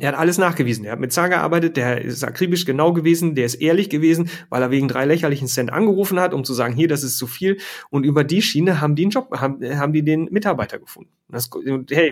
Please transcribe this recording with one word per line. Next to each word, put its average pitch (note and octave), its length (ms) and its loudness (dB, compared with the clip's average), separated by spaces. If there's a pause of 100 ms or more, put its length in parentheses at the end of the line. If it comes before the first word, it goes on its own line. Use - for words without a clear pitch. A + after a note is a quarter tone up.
Der C#3+ 80 0
hat C3+ 60 -2
alles E3+ 220 2
nachgewiesen. C3 460 0
Der G#2 80 -8
hat - 80 -8
mit B2 140 -4
Zahlen F3 180 2
gearbeitet, E3 460 0
der B2 240 0
ist - 240 -6
akribisch F3 400 -2
genau D3+ 260 2
gewesen, E3 420 2
der B2+ 120 0
ist A#2+ 100 -4
ehrlich F3+ 340 2
gewesen, E3 400 2 (200)
weil B2 120 0
er B2+ 80 0
wegen C3+ 200 2
drei C3+ 160 -2
lächerlichen C#3+ 420 0
Cent B2 240 -2
angerufen F#3+ 480 0
hat, F3+ 140 0
um C#3 100 -2
zu C3 100 -6
sagen, A#2+ 220 -2
hier, D#3 140 2
das C#3 120 -2
ist B2+ 160 -6
zu B2 100 -6
viel. F#3+ 320 -2 (300)
Und C#3 140 0
über D3 220 4
die E3+ 160 0
Schiene D#3 400 2
haben D3 160 2
die E3 60 2
einen G3+ 80 2
Job, C4 280 -2
haben, C3+ 240 -2 (160)
haben D3 140 0
die D3+ 100 2
den D#3 220 2
Mitarbeiter F3 540 -2
gefunden. - 320 -20 (180)
Das, A#2+ 180 -8
und C3+ 440 -6
hey, D3+ 200 4